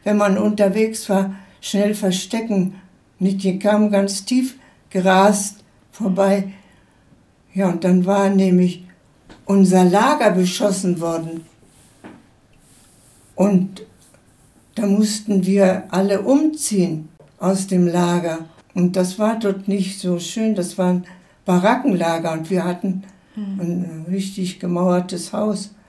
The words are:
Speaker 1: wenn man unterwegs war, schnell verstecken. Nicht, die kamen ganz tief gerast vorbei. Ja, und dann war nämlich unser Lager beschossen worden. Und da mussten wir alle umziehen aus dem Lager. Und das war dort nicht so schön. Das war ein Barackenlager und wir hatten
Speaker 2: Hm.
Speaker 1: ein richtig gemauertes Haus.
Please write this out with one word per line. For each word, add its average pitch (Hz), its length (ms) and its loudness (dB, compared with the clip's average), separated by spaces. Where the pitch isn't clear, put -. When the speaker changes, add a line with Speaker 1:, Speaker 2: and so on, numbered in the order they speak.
Speaker 1:
wenn 208 140 0
man 202 200 2
unterwegs 214 720 0
war, 196 260 0
schnell 208 340 0
verstecken. 196 800 -2
Nicht, 190 240 0
die 185 160 -2
kamen 208 320 2
ganz 196 340 -2
tief 254 300 -2
gerast 190 760 2
vorbei. 196 600 0
Ja, 190 160 0
und 170 140 -4
dann 180 220 2
war 196 240 2
nämlich 185 540 2
unser 185 400 6
Lager 220 460 4
beschossen 180 680 0
worden. 165 420 -6
Und 185 480 0
da 220 100 -4
mussten 202 600 0
wir 190 440 2
alle 196 320 0
umziehen 202 880 0
aus 190 280 -2
dem 180 200 2
Lager. 170 520 0
Und 180 220 0
das 185 240 -2
war 220 200 0
dort 196 280 -4
nicht 196 320 -2
so 180 200 -2
schön. 220 360 -2
Das 170 220 -4
war 185 120 2
ein 180 160 0
Barackenlager 175 880 0
und 160 160 -8
wir 180 160 0
hatten 180 380 -4
Speaker 2:
Hm. 196 240 -8
Speaker 1:
ein 170 500 -6
richtig 190 500 -6
gemauertes 180 720 -2
Haus. 208 380 -4